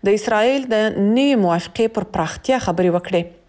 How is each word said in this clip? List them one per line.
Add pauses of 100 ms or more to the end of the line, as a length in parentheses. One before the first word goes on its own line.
د
اسرائیل
د (220)
نوې
موافقې
پر
پراختیا
خبرې
وکړې. (280)